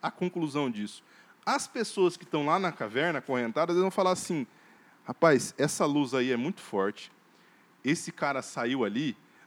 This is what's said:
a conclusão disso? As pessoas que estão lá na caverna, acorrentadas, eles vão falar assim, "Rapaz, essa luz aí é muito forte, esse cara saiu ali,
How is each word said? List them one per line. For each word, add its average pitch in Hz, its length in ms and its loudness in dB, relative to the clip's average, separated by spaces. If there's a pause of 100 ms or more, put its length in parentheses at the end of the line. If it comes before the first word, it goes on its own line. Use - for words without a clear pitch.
a 165 100 -2
conclusão 151 580 -2
disso? 104 340 -6 (420)
As 262 220 0
pessoas 196 500 0
que - 60 -20
estão 147 220 -2
lá 165 140 4
na 180 120 0
caverna, 135 480 -2
acorrentadas, 131 560 0
eles 180 60 4
vão 190 100 2
falar 185 200 2
assim, 165 340 -2 (600)
"Rapaz, 135 520 4
essa 143 280 0
luz 143 280 0
aí 127 180 2
é 120 60 0
muito 139 240 -4
forte, 101 500 -4 (720)
esse 165 280 -2
cara 139 300 -2
saiu 123 420 -2
ali, 110 320 -2 (320)